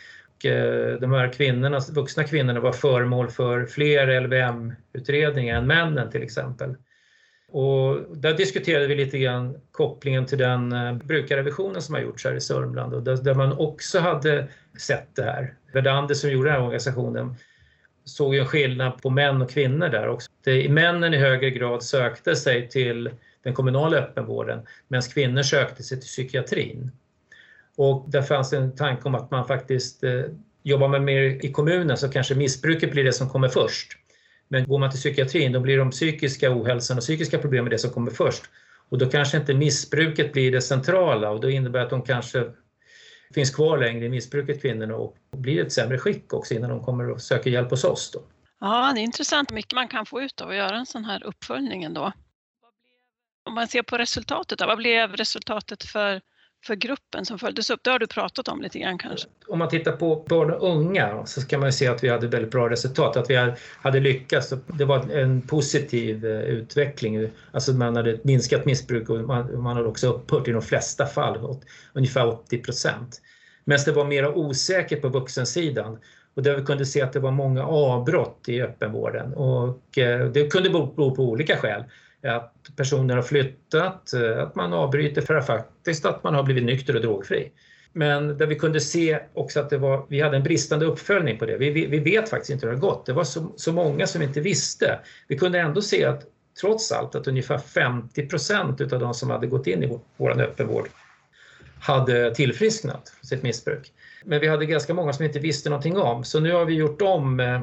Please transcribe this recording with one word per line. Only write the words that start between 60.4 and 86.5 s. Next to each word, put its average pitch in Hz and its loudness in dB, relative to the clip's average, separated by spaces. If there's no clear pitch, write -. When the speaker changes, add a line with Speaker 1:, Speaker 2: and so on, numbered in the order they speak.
Speaker 1:
och - 0
unga 151 0
så - -8
ska 135 -2
man 139 2
ju 131 2
se 131 2
att 117 0
vi 127 2
hade 120 0
väldigt 113 -2
bra 123 2
resultat, 131 0
att 117 -2
vi 123 4
hade 135 2
lyckats. 135 0
Det 143 -2
var 135 0
en 131 2
positiv, 123 -2
eh, 107 -2
utveckling, 113 -2
alltså 135 0
man 120 2
hade 113 0
minskat 131 2
missbruk 120 -2
och 113 0
man, 120 -4
man 120 -2
hade 117 0
också 110 -2
upphört 131 0
i 120 0
de 113 0
flesta - -2
fall, 123 -2
åt-, 131 -10
ungefär 131 2
åttio 113 -4
procent. - -4
Men 143 4
det 160 2
var 143 4
mera 143 0
osäkert 156 -2
på 135 -2
vuxensidan 127 -4
och 135 -2
där 143 4
vi 135 -4
kunde 139 0
se 139 0
att 127 -2
det 143 0
var 131 0
många 135 0
avbrott 143 2
i 123 -2
öppenvården 117 -4
och, 127 -2
eh, 123 2
det 143 2
kunde 185 4
bero, 156 2
bero 135 2
på 139 2
olika 123 0
skäl. 107 -4
Att - -6
personer 131 2
har 123 2
flyttat, - 0
eh, 120 0
att - -8
man 175 -2
avbryter 147 0
för 156 0
att 135 0
faktiskt 131 -4
att 175 0
man 165 0
har 139 4
blivit 131 2